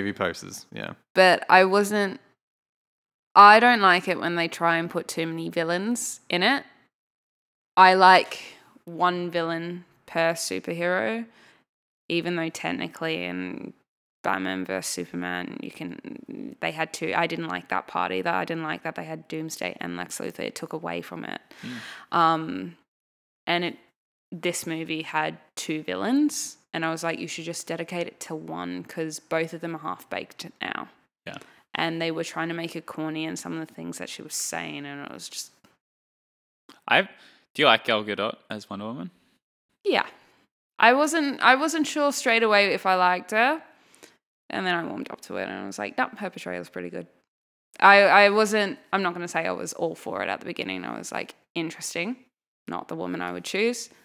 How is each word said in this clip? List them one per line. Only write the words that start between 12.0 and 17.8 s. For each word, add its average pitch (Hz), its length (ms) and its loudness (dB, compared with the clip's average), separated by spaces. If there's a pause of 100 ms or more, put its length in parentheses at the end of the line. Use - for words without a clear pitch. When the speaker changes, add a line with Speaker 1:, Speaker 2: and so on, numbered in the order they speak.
Speaker 2:
even 170 260 -2
though 165 140 -4
technically 160 760 -6
in 90 480 -8 (520)
Batman 95 420 -2
versus 92 260 -6
Superman, 90 720 -8
you - 80 -12
can, - 880 -14
they 165 120 -4
had 160 220 -8
two. 95 220 -6
I 170 120 2
didn't 170 200 -8
like 90 220 -10
that - 180 -4